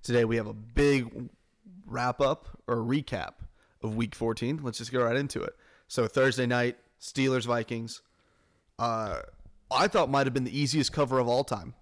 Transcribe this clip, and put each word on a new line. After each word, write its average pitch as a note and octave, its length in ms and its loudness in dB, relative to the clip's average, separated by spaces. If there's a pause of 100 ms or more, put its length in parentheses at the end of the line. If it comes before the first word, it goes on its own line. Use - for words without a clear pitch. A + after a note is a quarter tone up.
Today, A#2+ 220 4
we A2+ 100 2
have A2+ 100 0
a G#2+ 80 -10
big B2 760 0 (560)
wrap-up B2+ 600 0 (200)
or A#2 80 0
recap A2+ 560 -2 (500)
of A2 140 -2
Week A2+ 180 -2
fourteen. A#2 480 -2
Let's B2 160 -6
just A#2 140 -10
go B2+ 100 0
right A#2 140 2
into C3+ 260 -2
it. - 140 -8 (320)
So, - 180 0
Thursday B2+ 400 2
night, A#2+ 320 0 (240)
Steelers, C3 460 0
Vikings. A#2 560 -4 (760)
Uh, A2 440 -2 (500)
I C#3 160 4
thought E3 240 2
might C#3 160 4
have B2 80 -2
been C3 80 0
the B2 120 -6
easiest C#3+ 380 0
cover C3 240 2
of B2 100 2
all B2 160 2
time. A2 380 -6